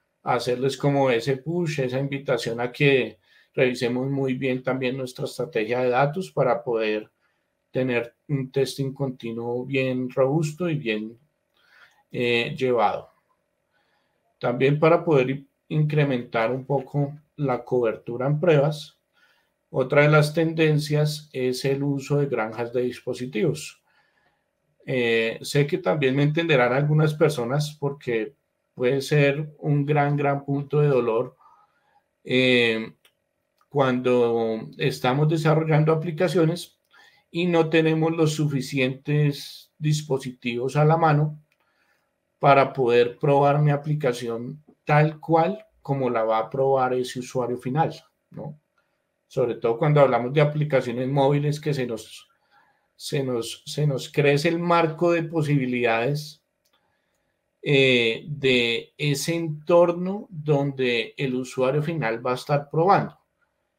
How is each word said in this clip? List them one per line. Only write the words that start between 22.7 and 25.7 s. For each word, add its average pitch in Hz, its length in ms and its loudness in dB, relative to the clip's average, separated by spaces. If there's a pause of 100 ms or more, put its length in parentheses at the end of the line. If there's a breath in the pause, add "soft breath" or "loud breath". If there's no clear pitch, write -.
de 123 100 0
dispositivos. 127 960 -6 (1040)
Eh, 117 560 0
sé 147 260 0
que 180 120 -4